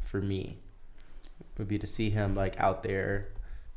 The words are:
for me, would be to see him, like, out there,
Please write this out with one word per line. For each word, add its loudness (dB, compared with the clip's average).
for 0
me, -2
would -2
be 2
to -2
see 2
him, 4
like, 2
out 4
there, 2